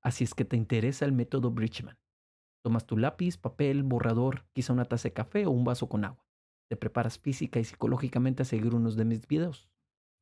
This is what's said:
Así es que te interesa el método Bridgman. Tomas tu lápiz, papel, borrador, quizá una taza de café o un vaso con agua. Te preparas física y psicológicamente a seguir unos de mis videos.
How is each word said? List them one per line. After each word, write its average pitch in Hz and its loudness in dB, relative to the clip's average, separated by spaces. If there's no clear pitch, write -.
Así - 0
es - -4
que - -2
te - -2
interesa 117 0
el 139 2
método 123 0
Bridgman. - -4
Tomas 113 2
tu 110 0
lápiz, 156 0
papel, 139 0
borrador, 123 2
quizá 127 -2
una 123 2
taza 120 -2
de 107 -4
café 202 -2
o 165 2
un 123 2
vaso 123 0
con 107 -2
agua. - -10
Te 113 -2
preparas 117 -2
física 131 -2
y - 0
psicológicamente 127 0
a 135 2
seguir 113 0
unos 113 2
de 110 2
mis 113 0
videos. 156 -2